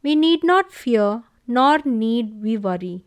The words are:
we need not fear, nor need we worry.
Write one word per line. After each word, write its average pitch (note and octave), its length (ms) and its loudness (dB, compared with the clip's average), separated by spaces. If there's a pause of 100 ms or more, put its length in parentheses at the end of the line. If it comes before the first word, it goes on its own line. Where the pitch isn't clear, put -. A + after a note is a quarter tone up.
we D4 140 0
need D#4+ 280 2
not F#4 280 2
fear, A3 520 0 (240)
nor C4+ 360 2
need A3+ 580 -2
we A3 160 -2
worry. F#3 500 -6